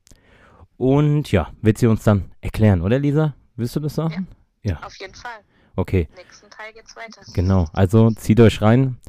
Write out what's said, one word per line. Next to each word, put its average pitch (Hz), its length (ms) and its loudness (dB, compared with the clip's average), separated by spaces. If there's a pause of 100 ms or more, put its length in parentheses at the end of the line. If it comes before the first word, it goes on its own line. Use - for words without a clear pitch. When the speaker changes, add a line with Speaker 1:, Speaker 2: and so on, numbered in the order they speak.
(800)
Speaker 1:
Und 147 520 0
ja, 87 200 0 (100)
wird 107 160 2
sie 120 120 2
uns 110 160 0
dann 101 360 0
erklären, 104 400 2
oder 104 180 0
Lisa? 143 360 -2 (220)
Willst 117 200 -6
du 147 40 -4
das 147 140 -6
sagen? 160 340 -6 (340)
Speaker 2:
Ja, 101 100 -4
Speaker 1:
Ja. 76 100 -10
Speaker 2:
auf - 140 -18
jeden 196 180 -16
Fall. 233 260 -18 (360)
Speaker 1:
Okay. - 340 -4
Speaker 2:
Im - 60 -20
nächsten - 320 -20
Teil 214 240 -20
geht's - 240 -20
weiter. 226 240 -20 (140)
Speaker 1:
Genau, 87 400 0
also 110 380 2
zieht 110 280 0
euch 107 220 4
rein. 123 340 2 (120)